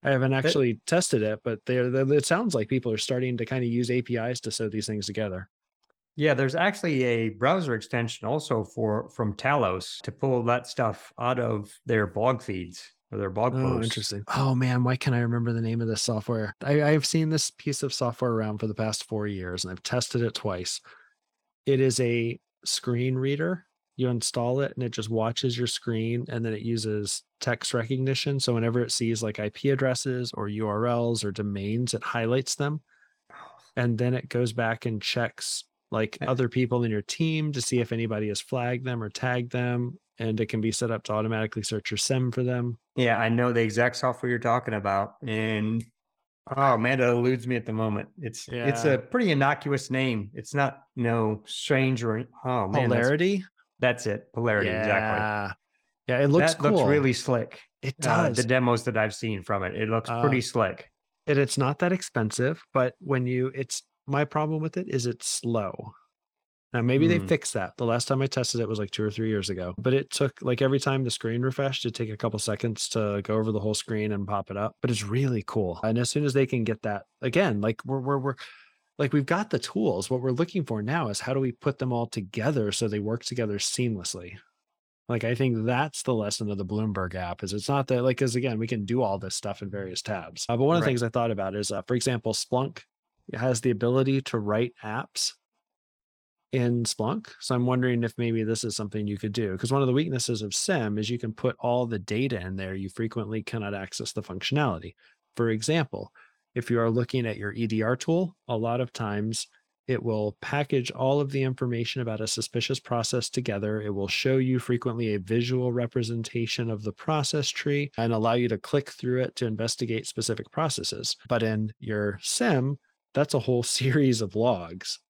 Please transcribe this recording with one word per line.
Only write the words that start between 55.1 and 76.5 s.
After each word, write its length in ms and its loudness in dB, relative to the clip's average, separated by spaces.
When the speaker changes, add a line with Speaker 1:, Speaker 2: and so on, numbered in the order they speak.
Speaker 1:
Yeah. 340 -2
Yeah, 160 2
it 40 6
looks 280 6
Speaker 2:
That 80 -8
looks 160 6
Speaker 1:
cool. 80 6
Speaker 2:
really 260 6
slick. 480 -2
Speaker 1:
It 220 -4
Speaker 2:
Uh, 240 4
Speaker 1:
does. 100 0
Speaker 2:
the 60 2
demos 420 4
that 120 0
I've 180 2
seen 280 -4
from 200 -2
it, 120 -4
it 140 -2
looks 200 0
Speaker 1:
Uh, 120 -2
Speaker 2:
pretty 200 4
slick. 500 -2
Speaker 1:
and 100 4
it's 200 2
not 220 2
that 140 2
expensive, 680 -2
but 260 2
when 280 0
you, 280 0
it's, 280 -6
my 180 2
problem 360 -2
with 140 -4
it 140 -4
is 160 0
it's 220 -4
slow. 680 -4
Now, 80 2
maybe 260 4
they 120 4
Speaker 2:
Hmm. 80 -6
Speaker 1:
fixed 260 0
that. 240 -6
The 80 -2
last 220 2
time 140 2
I 60 2
tested 340 -2
it 60 0
was, 120 -2
like, 120 -4
two 120 -2
or 80 0
three 180 -2
years 200 -2
ago, 280 -4
but 160 2
it 180 0
took, 300 -2
like, 200 0
every 180 4
time 240 0
the 80 0
screen 300 -2
refreshed, 440 -2
it'd 100 -2
take 160 -4
a 60 -10
couple 220 -2
seconds 500 -2
to 340 0
go 120 0
over 160 2
the 80 0
whole 160 0
screen 360 -2
and 160 -2
pop 240 -2
it 60 -6
up, 240 -4
but 100 0
it's 120 0
really 420 0
cool. 380 -2
And 160 2
as 100 0
soon 160 0
as 80 0
they 140 6
can 160 0